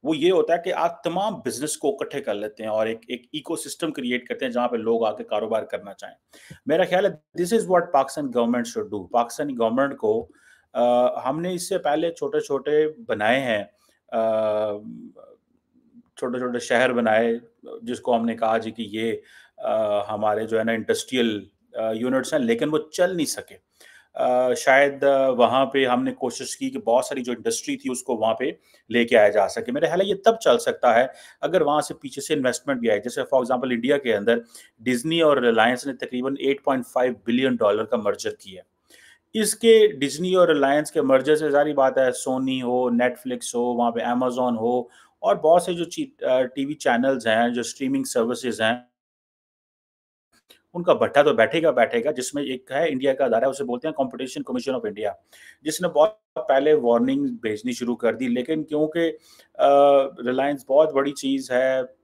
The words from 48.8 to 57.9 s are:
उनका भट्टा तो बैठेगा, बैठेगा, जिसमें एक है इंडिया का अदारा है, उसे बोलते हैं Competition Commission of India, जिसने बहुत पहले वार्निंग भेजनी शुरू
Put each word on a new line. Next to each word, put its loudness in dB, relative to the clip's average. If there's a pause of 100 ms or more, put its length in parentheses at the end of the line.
उनका 2
भट्टा 4
तो 6
बैठेगा, 4
बैठेगा, 2
जिसमें -6
एक -8
है 0
इंडिया 0
का 0
अदारा 2
है, 0
उसे -6
बोलते -6
हैं -6
Competition -8
Commission -4
of -6
India, -6 (520)
जिसने -4
बहुत 2 (160)
पहले 2
वार्निंग 2
भेजनी -6
शुरू -4